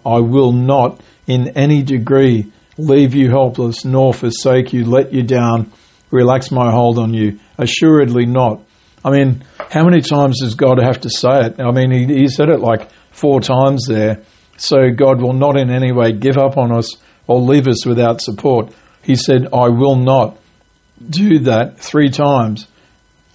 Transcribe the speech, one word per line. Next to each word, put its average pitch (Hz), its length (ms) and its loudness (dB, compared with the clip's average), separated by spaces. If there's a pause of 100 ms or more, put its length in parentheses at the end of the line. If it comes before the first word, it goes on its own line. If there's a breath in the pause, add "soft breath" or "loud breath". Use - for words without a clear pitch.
I 117 160 0
will 123 320 2
not 123 480 0 (260 soft breath)
in 127 300 -4
any 143 260 2
degree 131 680 0 (260 soft breath)
leave 139 360 2
you 131 160 2
helpless, 123 540 -2
nor 131 280 2
forsake 127 600 -2
you, 123 120 -2
let 131 280 0
you 131 100 -2
down, 117 500 -2 (380 soft breath)
relax 131 400 0
my 123 200 0
hold 117 280 2
on 113 160 -2
you. 104 240 -2 (180 loud breath)
Assuredly 127 720 2
not." 120 340 -2 (440 soft breath)
I 135 60 -2
mean, 135 340 0 (260 loud breath)
how 160 140 0
many 175 160 4
times 139 400 0
does 120 160 -6
God 131 260 2
have 127 200 0
to 117 80 -10
say 127 360 0
it? - 140 -10
I 123 100 -2
mean, 127 200 0
he, 127 320 0
he 143 60 4
said 147 200 0
it, 147 120 2
like, 113 300 -2 (220 soft breath)
four 139 280 0
times 131 460 0
there. 107 360 -2 (360 soft breath)
So 135 320 2
God 131 320 0
will 127 100 -2
not 139 260 0
in 131 120 -2
any 127 220 -2
way 117 200 0
give 127 260 -2
up 135 180 0
on 120 200 0
us 113 140 -4 (360 soft breath)
or 123 140 2
leave 131 280 2
us 117 180 -2
without 117 340 0
support. 117 520 -4 (300 soft breath)
He 139 120 0
said, 131 380 0
"I 123 160 2
will 131 280 2
not," 127 420 0 (720)
do 165 320 0
that 123 380 -2
three 147 300 0
times. 131 580 -2 (680 soft breath)